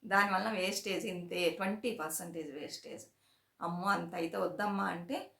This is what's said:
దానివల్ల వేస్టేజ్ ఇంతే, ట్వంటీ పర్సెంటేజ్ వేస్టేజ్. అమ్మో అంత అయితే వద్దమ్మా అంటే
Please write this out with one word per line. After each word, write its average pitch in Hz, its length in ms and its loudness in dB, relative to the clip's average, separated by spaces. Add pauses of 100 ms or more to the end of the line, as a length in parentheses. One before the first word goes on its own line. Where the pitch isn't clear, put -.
(120)
దానివల్ల 202 360 6 (120)
వేస్టేజ్ 185 440 0 (100)
ఇంతే, 175 280 -2 (160)
ట్వంటీ 208 320 0 (100)
పర్సెంటేజ్ 160 500 -6 (100)
వేస్టేజ్. - 440 -10 (640)
అమ్మో 175 200 -2 (100)
అంత 170 240 -4
అయితే 165 240 -2
వద్దమ్మా 196 500 0
అంటే 175 220 -6 (240)